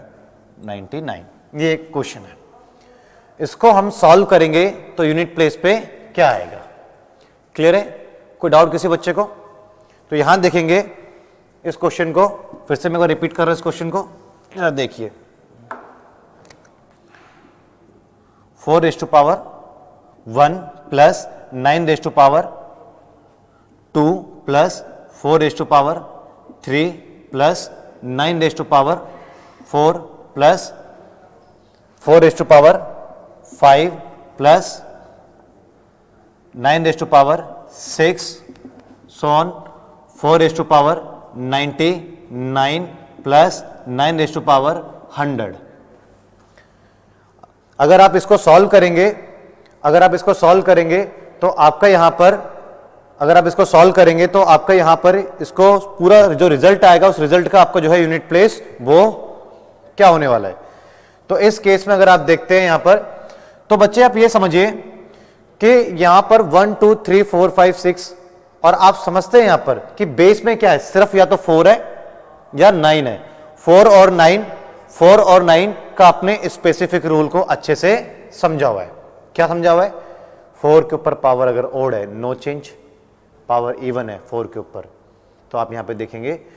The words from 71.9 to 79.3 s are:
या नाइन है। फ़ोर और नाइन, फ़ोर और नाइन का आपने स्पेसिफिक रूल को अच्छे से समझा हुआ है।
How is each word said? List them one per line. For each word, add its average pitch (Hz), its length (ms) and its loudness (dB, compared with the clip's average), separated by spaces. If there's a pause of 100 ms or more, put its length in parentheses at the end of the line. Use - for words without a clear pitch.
या 170 200 4
नाइन 156 340 0
है। 104 120 -10 (420)
फ़ोर 190 280 6
और 190 240 6
नाइन, 180 320 2 (460)
फ़ोर 190 300 4
और 185 240 4
नाइन 175 300 0 (220)
का 185 100 6
आपने 190 400 0
स्पेसिफिक 170 580 -4
रूल 156 220 -2
को 170 140 -4
अच्छे 147 340 -4
से 202 220 -2 (360)
समझा 156 340 -4
हुआ 104 140 -4
है। 87 140 -16 (420)